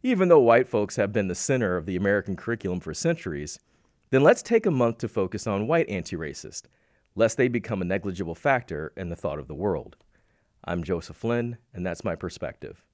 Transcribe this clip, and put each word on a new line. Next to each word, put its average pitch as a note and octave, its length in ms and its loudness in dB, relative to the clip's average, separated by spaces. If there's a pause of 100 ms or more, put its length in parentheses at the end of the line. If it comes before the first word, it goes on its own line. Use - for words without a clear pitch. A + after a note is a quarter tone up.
even G3 240 4
though E3+ 100 10
white A#2+ 300 8
folks G#2 260 0
have G#2 180 0
been G2+ 140 0
the F2+ 80 -2
center A2+ 420 0
of E2 100 -4
the F#2 100 -2
American G2 400 0
curriculum G2 420 -4
for E2 160 -8
centuries, E2+ 640 -4 (520)
then C3 120 4
let's F#3 200 6
take A3+ 240 0
a G3 40 4
month A#2+ 280 0
to A#2 100 -6
focus G2 400 -4
on G#2 180 -2
white E3 220 0
anti-racist, D#2+ 760 -8 (520)
lest A2 200 2
they A#2+ 120 2
become A2+ 340 -2
a F2 40 -2
negligible F2+ 500 -4
factor A#2 600 -2
in F#2 120 -8
the E2+ 80 -8
thought D2 240 -6
of C2 80 -16
the D#2 60 -10
world. F2 420 -4 (640)
I'm E2+ 220 -4
Joseph F2 320 -6
Flynn, A#2+ 400 -2 (180)
and F2 100 -8
that's F2+ 200 -6
my E2+ 100 -2
perspective. - 800 -10